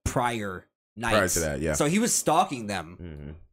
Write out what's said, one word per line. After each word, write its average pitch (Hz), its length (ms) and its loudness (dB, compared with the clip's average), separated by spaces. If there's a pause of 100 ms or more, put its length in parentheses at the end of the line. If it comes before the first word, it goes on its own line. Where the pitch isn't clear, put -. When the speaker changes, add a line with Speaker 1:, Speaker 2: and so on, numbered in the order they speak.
Speaker 1:
prior 113 640 -2 (300)
nights. 117 200 0
Speaker 2:
Prior 95 120 6
to 87 120 0
that, 73 200 0
yeah. 78 140 0
Speaker 1:
So 147 120 2
he 175 120 2
was 226 160 2
stalking 151 520 2
them. 87 340 -6
Speaker 2:
Mm-hmm. 76 300 -12 (220)